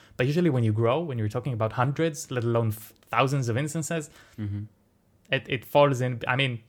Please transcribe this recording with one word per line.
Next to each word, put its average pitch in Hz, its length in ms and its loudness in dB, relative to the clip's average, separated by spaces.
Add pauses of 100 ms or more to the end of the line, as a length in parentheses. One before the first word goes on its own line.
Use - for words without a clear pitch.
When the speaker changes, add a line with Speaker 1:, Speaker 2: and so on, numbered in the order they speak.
(160)
Speaker 1:
But 127 100 0
usually 165 240 4
when 123 140 2
you 110 80 4
grow, 113 300 2
when 143 160 -6
you're 107 100 -2 (100)
talking 127 160 -4
about 110 200 -2
hundreds, 147 580 -2
let 123 140 -2
alone 117 240 2
f-, - 240 -8 (180)
thousands 127 380 2
of 110 80 0
instances, 151 520 -4 (300)
Speaker 2:
Mm-hmm. 104 240 -6 (720)
Speaker 1:
it, 135 140 -2
it 135 160 -4
falls 143 340 4
in. 127 280 -4
I 123 100 0
mean, 127 320 -2